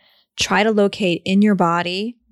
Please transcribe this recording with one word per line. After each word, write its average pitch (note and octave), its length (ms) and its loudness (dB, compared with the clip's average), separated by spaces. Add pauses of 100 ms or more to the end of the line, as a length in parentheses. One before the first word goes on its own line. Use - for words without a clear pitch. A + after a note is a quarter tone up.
(380)
Try F#3+ 260 0
to A3+ 80 2
locate G3+ 520 0
in F#3+ 180 2
your G#3+ 140 4
body F3+ 640 -2 (140)